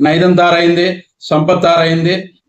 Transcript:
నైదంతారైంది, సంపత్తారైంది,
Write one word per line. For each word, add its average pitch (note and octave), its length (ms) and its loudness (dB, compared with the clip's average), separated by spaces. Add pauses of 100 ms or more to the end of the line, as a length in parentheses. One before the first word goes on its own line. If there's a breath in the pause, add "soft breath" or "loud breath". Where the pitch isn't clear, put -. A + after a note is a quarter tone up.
నైదంతారైంది, F3 1040 0 (160)
సంపత్తారైంది, E3 1080 -2 (180)